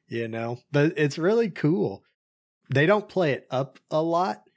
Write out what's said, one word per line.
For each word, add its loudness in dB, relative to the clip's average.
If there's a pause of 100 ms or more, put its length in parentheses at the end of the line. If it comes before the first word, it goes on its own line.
you -6
know? -6 (100)
But 2
it's -2
really 0
cool. -2 (680)
They 4
don't 2
play 0
it -6
up -4 (100)
a 0
lot, -2 (120)